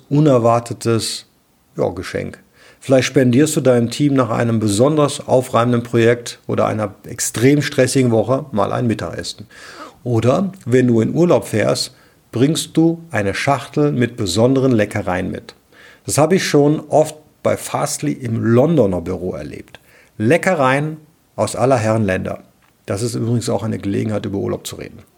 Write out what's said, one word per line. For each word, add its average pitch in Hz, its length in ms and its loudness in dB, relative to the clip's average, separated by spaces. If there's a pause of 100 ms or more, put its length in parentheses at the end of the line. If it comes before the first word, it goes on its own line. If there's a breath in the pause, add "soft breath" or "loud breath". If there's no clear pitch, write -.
unerwartetes, 117 1160 0 (500)
ja, - 140 0
Geschenk. - 480 -8 (420 soft breath)
Vielleicht 131 280 2
spendierst 135 480 2
du 165 40 0
deinem 120 300 2
Team 143 240 0
nach 127 140 2
einem 117 320 0
besonders 131 680 2
aufreibenden 120 560 2
Projekt 120 640 0
oder 107 200 -2
einer 107 280 -4 (140)
extrem 135 540 0
stressigen 127 480 2
Woche 117 420 0
mal 101 200 -2
ein 123 140 -2
Mittagessen. 101 600 -6 (580 loud breath)
Oder 123 480 0 (140)
wenn 127 200 4
du 117 140 4
in 127 140 0
Urlaub 160 320 2
fährst, - 460 -2 (420 soft breath)
bringst 139 420 0
du 165 240 2 (120)
eine 101 200 -2
Schachtel 147 600 -2
mit 120 240 -2
besonderen 127 560 2
Leckereien 95 580 -2
mit. - 240 -14 (500 soft breath)
Das 104 140 -2
habe 160 160 4
ich 180 100 0
schon 147 440 2
oft 151 260 2 (300)
bei 104 120 0
Fastly 143 540 -6
im 117 320 -6
Londoner 117 580 2
Büro 90 340 -6
erlebt. - 440 -14 (400 soft breath)
Leckereien 151 800 0 (400)
aus 107 180 -4
aller 127 220 2
Herren 110 280 0
Länder. 92 360 -4 (460)
Das 101 160 -6
ist 117 120 -4
übrigens 120 340 -2
auch 107 140 -2
eine 110 160 -4
Gelegenheit, 101 480 -4
über 98 120 -4
Urlaub 101 280 -6
zu - 80 -12
reden. - 240 -16 (200)